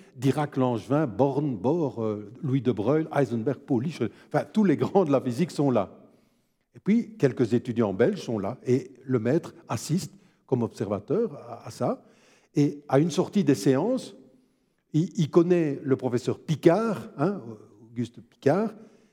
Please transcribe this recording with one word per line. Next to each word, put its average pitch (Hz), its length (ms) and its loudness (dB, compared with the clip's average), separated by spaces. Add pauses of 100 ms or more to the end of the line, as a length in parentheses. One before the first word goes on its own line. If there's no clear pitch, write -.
(160)
Dirac, 135 400 0
Langevin, 127 500 0
Born, 135 500 0
Bohr, 123 460 -2
euh, 107 280 -4 (120)
Louis 135 180 0
de 120 100 -2
Broglie, 127 420 0
Heisenberg, 120 460 -2
Pauli, 135 320 -2
Schrödinger, 120 240 -4 (180)
enfin, 143 200 0
tous 214 120 2
les 156 120 4
grands 147 280 2
de 147 60 -2
la 131 100 4
physique 123 300 -2
sont 143 220 0
là. 98 260 0 (800)
Et - 20 -20
puis, - 380 0
quelques 120 360 2
étudiants 117 400 0
belges 147 300 0
sont 117 160 -6
là, 101 260 -6
et 131 280 0 (120)
le 127 140 0
maître 127 360 -2 (140)
assiste - 440 -4 (340)
comme 123 160 0
observateur 113 720 -4
à, - 320 -16
à - 40 -16
ça. 160 340 -6 (500)
Et 147 340 0
à 135 120 4
une 165 100 2
sortie 185 320 0
des 139 140 4
séances, 165 600 0 (760)
il, 165 240 0
il 151 140 0
connaît 170 520 4
le 131 140 2
professeur 120 420 -2
Picard, 170 800 2
hein, 175 220 0 (420)
Auguste 117 380 -8
Picard, 190 520 0 (400)